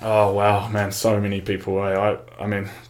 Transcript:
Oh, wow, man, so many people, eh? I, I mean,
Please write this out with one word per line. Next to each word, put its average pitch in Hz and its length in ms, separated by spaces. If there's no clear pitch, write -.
Oh, 107 320
wow, 101 340
man, 101 240
so 110 260
many 98 220
people, 95 420
eh? 98 140
I, 98 460
I 101 40
mean, 101 220